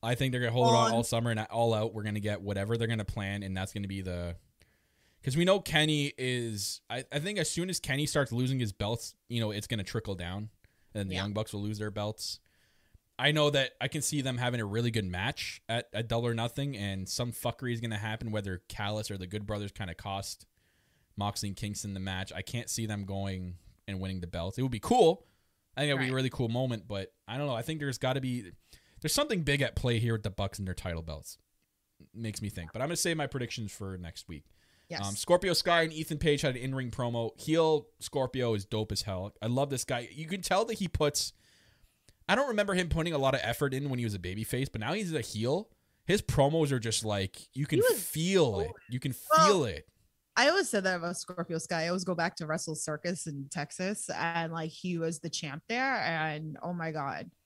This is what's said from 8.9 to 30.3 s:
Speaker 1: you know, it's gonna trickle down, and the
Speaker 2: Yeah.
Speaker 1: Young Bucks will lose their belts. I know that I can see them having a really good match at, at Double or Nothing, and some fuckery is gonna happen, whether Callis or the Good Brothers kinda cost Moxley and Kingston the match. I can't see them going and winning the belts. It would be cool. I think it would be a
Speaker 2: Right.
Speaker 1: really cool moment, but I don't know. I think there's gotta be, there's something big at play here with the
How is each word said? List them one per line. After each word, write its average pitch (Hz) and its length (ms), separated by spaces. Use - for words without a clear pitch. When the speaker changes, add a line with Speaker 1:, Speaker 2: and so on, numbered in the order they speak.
Speaker 1:
you 117 100
know, 110 100
it's 104 160
gonna 107 180
trickle 107 300
down, 92 360
and 101 160
the 92 60
Speaker 2:
Yeah. 92 80
Speaker 1:
Young 104 100
Bucks 104 200
will 104 100
lose 104 160
their 107 120
belts. 104 480
I 139 140
know 151 180
that 135 220
I 139 60
can 147 160
see 147 180
them 127 160
having 123 220
a 110 60
really 117 260
good 113 140
match 90 640
at, 117 240
at 113 160
Double 117 200
or 117 80
Nothing, 120 420
and 95 320
some 120 220
fuckery 120 420
is 113 80
gonna 110 160
happen, 110 340
whether 98 360
Callis 107 420
or 101 80
the 92 100
Good 104 200
Brothers 104 240
kinda 90 240
cost - 500
Moxley 101 320
and 95 80
Kingston 104 380
the 95 40
match. 95 320
I 90 120
can't - 260
see 117 160
them 104 200
going 95 500
and 95 120
winning 95 220
the 87 60
belts. 87 320
It - 20
would 131 100
be 113 80
cool. 160 460
I - 60
think 147 80
it 143 60
would 135 60
be 131 40
a 127 40
Speaker 2:
Right. 131 60
Speaker 1:
really 131 140
cool 123 200
moment, 120 380
but 98 260
I 113 100
don't 147 100
know. 127 80
I 113 80
think 160 160
there's 139 180
gotta 127 240
be, 123 300
there's 151 120
something 277 300
big 143 180
at 120 140
play 120 240
here 117 140
with 110 100
the 104 80